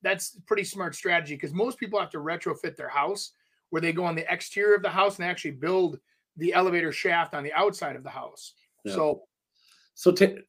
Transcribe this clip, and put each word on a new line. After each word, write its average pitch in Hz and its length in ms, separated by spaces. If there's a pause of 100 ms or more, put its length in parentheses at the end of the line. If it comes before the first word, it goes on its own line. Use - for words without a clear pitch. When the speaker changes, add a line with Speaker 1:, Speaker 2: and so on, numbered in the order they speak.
Speaker 1:
that's 190 340
a 175 80
pretty 202 200
smart 180 320
strategy 165 420
'cause 143 160
most 226 240
people 202 220
have 170 120
to 160 80
retrofit 160 580
their 143 120
house 156 420 (380)
where 160 120
they 165 120
go 175 120
on 165 100
the 165 160
exterior 202 440
of 190 80
the 185 60
house 190 280
and 175 80
they 180 40
actually 170 220
build 170 480 (380)
the 170 160
elevator 175 380
shaft 170 440
on 143 80
the 151 100
outside 175 420
of 131 80
the 131 60
house. - 440 (300)
Speaker 2:
Yeah. 196 120
Speaker 1:
So, 151 320 (720)
Speaker 2:
So, - 140
t-, - 360